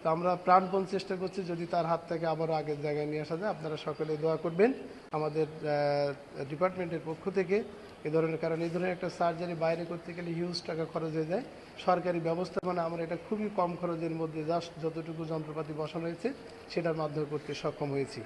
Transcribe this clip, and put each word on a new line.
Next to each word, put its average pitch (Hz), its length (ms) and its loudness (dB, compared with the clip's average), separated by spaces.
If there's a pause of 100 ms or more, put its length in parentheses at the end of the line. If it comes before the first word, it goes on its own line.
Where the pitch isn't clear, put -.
তো 165 60 2
আমরা 175 260 2
প্রাণপণ 185 560 6
চেষ্টা 196 240 -2
করছি, 185 280 -4
যদি 170 220 -2
তার 165 200 2
হাতটাকে 165 400 0
আবারও 160 280 2
আগের 151 280 0
জায়গায় 147 240 0
নিয়ে 151 160 -2
আসা 160 160 -4
যায়। 208 120 -2
আপনারা 156 280 -4
সকলে 156 400 -2
দোয়া 160 180 2
করবেন 170 380 4 (380)
আমাদের, 156 360 2 (140)
আহ, 143 880 2
ডিপার্টমেন্টের 170 560 0
পক্ষ 160 240 -4
থেকে 190 340 2 (400)
এ 156 60 0
ধরনের, 160 280 4
কারণ 165 240 0
এই 170 80 0
ধরনের 180 220 0
একটা 175 180 -2
সার্জারি 170 440 0
বাইরে 165 320 2
করতে 170 280 -8
গেলে 170 180 -6
হিউজ 170 340 -2
টাকা 160 200 -2
খরচ 160 280 -2
হয়ে 160 120 2
যায়। 190 180 0 (420)
সরকারি 175 340 4
ব্যবস্থাপনা 180 640 0
আমরা 165 220 -2
এটা 165 140 -2 (120)
খুবই 214 260 0
কম 175 260 2
খরচের 170 300 0
মধ্যে 160 360 -2
just 165 340 0
যতটুকু 160 440 -4
যন্ত্রপাতি 156 520 -4
বসানো 160 280 -4
হয়েছে, 170 280 -2 (360)
সেটার 165 260 2
মাধ্যমে 151 340 0
করতে 147 240 -4
সক্ষম 143 380 -2
হয়েছি। 135 340 -2